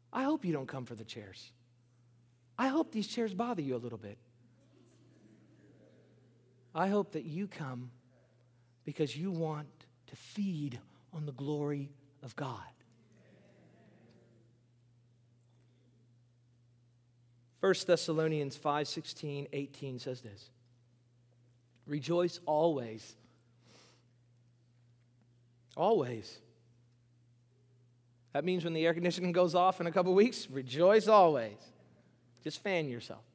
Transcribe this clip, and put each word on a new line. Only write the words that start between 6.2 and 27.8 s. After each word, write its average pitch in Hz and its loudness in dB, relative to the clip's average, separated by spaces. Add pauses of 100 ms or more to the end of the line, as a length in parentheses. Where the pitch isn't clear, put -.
I 170 0
hope 202 0
that 156 -6
you 170 -6
come 127 -10 (920)
because 147 -4
you 170 -4
want 156 -4 (400)
to - -20
feed 147 -6 (340)
on 151 -8
the 147 -8
glory 143 -4 (320)
of 123 -16
God. 131 -8 (4000)
First 190 4
Thessalonians 160 2
five 147 0
sixteen, 143 -8
eighteen 139 -6
says 127 -8
this, 101 -18 (1400)
rejoice 165 0
always. 147 0 (2500)
Always. 143 -2 (1900)